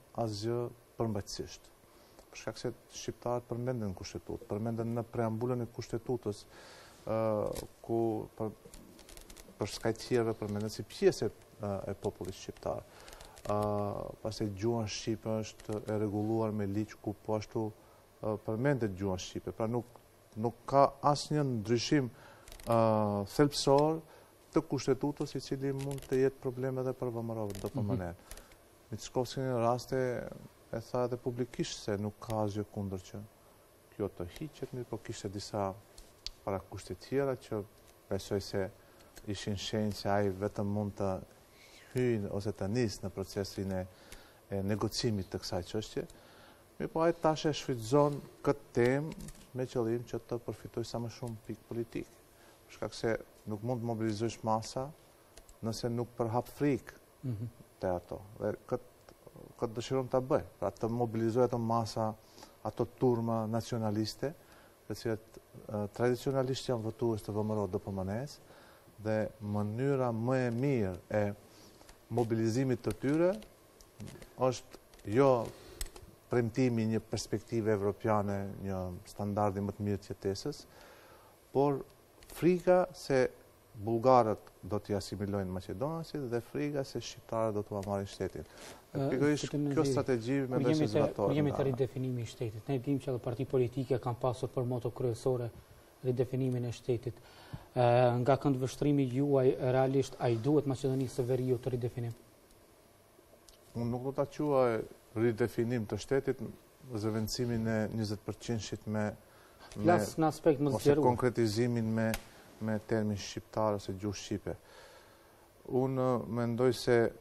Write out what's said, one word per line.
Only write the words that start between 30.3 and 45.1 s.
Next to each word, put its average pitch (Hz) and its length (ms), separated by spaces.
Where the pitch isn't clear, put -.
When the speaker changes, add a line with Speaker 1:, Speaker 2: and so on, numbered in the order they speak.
Speaker 1:
e 117 80
tha 123 260
edhe 120 120
publikisht 123 640
se 104 140
nuk 104 240
ka 110 240
asgjë 104 180
kundër 95 360
që 104 100
kjo 101 100
të - 300
hiqet, - 360
mirë 123 160
po 113 80
kishte - 320
disa 98 440
parakushte 98 500
tjera 135 400
që 107 280
besoj 101 320
se 98 280
ishin 104 280
shenjë 107 380
se - 160
ai 101 200
vetëm 101 360
mund 101 300
të 98 140
hyjnë 120 400
ose 101 160
të 98 240
nisë 117 300
në 98 100
procesin 98 580
e, 92 140
e 101 160
negocimit 107 640